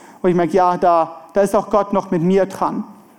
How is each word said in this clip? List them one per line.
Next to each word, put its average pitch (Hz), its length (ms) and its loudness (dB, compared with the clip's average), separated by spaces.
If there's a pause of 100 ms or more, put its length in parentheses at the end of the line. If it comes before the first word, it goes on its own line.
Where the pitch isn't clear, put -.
(240)
wo 190 40 2
ich 180 80 2
merke, 170 180 0
ja, 180 240 2
da, 170 340 2 (220)
da 202 80 2
ist 202 140 0
auch - 140 -2
Gott 202 240 0
noch 190 160 -2
mit 170 140 -2
mir 185 240 2
dran. - 360 -6 (360)